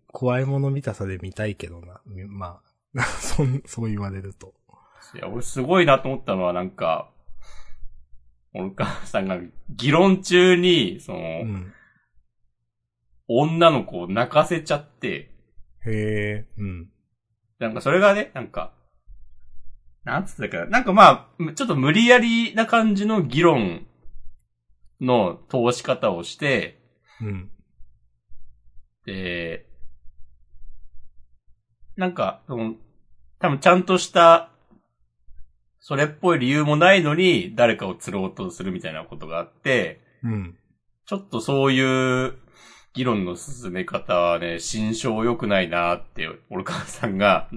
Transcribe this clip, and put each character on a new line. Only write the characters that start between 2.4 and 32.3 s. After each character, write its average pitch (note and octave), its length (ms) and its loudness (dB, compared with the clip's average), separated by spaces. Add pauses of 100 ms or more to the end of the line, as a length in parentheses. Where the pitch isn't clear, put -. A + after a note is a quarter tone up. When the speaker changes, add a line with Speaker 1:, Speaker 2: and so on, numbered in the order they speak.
Speaker 1:
あ、 B2 60 -2
<laughs> - 0 -
そ - 400 -2
ん-、 C3+ 220 0
そ A2+ 220 -8
う - 20 -4
言 G2+ 100 -4
わ G2+ 100 -6
れ F#2+ 120 -10
る G2 120 -14
と。 - 200 -20 (600)
Speaker 2:
い - 20 -16
や、 - 100 -12
俺 A2+ 140 -6
す - 200 -4
ご F3 200 4
い E3+ 40 6
な C3+ 140 6
と C3 100 -6
思 C3 80 -4
っ - 60 -12
た G2+ 120 -2
の F#2 80 0
は F2 100 0
な F2+ 80 -2
ん F#2 80 -4
か、 D#2+ 400 -2 (1400)
オ F#2 100 -8
ル F#2+ 100 -6
カ - 100 -4
ナ - 80 -4 (140)
さ - 160 -2
ん F#2+ 60 -4
が F#2 120 -4 (300)
議 A#2+ 220 -2
論 F#3+ 300 4
中 F3+ 340 6
に、 F3 440 2
そ - 140 -14
の、 E2+ 60 -8
Speaker 1:
う - 20 -8 (240)
ん。 G2 280 -8 (1500)
Speaker 2:
女 D#3+ 420 4
の C3 160 2
子 - 160 -10
を F2+ 80 -8
泣 A2+ 200 0
か D3+ 160 4
せ E3 160 -2
ち D3+ 120 -8
ゃ C#3+ 40 0
っ D3 80 -12
て。 - 460 -8 (540)
Speaker 1:
へ G#2+ 600 -4
え、 - 0 - (120)
う G#2 80 -6
ん。 F2+ 240 -10 (720)
Speaker 2:
な A2+ 100 -6
ん A2 40 -8
か B2 60 -8
そ C#3 120 -2
れ F3+ 100 4
が G3+ 120 6
ね、 G#3 200 -2
な B2+ 80 -10
ん A2 80 -12
か、 - 240 -10 (1300)
な B2+ 160 -4
ん F#3+ 60 -4
つ - 80 -12
っ - 20 -16
た G#2+ 140 -6
か F2 100 -6
な。 - 60 -6
な A#3 160 0
ん - 20 -8
か G#3 80 -2
ま F#3 380 8 (100)
あ、 E3+ 140 -4
ち - 80 -10
ょ C4+ 40 -2
っ - 20 -6
と E3 100 -2
無 C#3 160 2
理 A3+ 140 4
や B3 100 8
り A#3 380 0
な A3 100 2
感 A3 300 2
じ G3 100 -2
の A3 160 0
議 C3 200 0
論 A#2 440 2 (1120)
の A#2 400 2 (100)
通 B2 220 2
し - 100 -6
方 A#2+ 300 0
を F2 120 -6
し - 120 -14
て、 B2+ 460 -2 (400)
Speaker 1:
う A2+ 80 -8
ん。 F#2+ 220 -10 (1500)
Speaker 2:
で、 F2 600 -8 (2250)
な F#3 120 -2
ん F3 60 -4
か、 - 340 -4